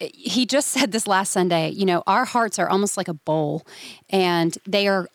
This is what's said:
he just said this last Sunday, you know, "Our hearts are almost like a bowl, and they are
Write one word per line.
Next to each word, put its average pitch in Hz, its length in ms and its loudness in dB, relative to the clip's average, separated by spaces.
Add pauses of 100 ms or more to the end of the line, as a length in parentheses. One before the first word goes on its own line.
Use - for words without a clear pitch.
he 202 440 -2
just 277 220 0
said 254 220 0
this 220 140 -2
last 196 260 2
Sunday, 170 380 2
you 196 160 -2
know, 175 220 2
"Our 220 180 2
hearts 226 320 0
are 175 100 0
almost 202 300 0
like 185 100 -4
a 175 60 -4
bowl, 156 540 -2 (420)
and 175 560 2
they 202 220 2
are 190 280 0